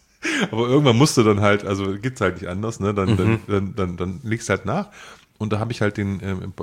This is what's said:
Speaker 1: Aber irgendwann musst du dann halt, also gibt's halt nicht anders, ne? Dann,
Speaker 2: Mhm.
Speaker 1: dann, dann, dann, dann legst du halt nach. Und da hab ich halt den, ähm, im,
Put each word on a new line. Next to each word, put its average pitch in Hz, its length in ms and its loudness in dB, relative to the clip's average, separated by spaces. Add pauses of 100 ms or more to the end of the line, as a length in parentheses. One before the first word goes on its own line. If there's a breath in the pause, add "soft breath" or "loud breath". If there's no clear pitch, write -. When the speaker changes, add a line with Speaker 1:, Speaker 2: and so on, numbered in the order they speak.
(500 loud breath)
Speaker 1:
Aber 113 160 0
irgendwann 127 300 4
musst 147 200 4
du 123 60 8
dann 104 180 4
halt, 104 240 2
also 98 320 -4
gibt's 127 240 -6
halt 90 200 0
nicht 92 80 -10
anders, 104 320 -6
ne? 101 120 0
Dann, 98 180 0
Speaker 2:
Mhm. 104 60 4
Speaker 1:
dann, 104 300 2
dann, 98 300 -2
dann, 90 200 -2
dann 90 280 -6
legst 110 240 -4
du 101 60 0
halt 92 100 -4
nach. 160 240 -4 (500 loud breath)
Und 107 140 -4
da 104 80 -2
hab 117 100 -4
ich - 100 -6
halt 104 160 0
den, 98 280 -4
ähm, 95 180 -6
im, 95 100 -10 (100)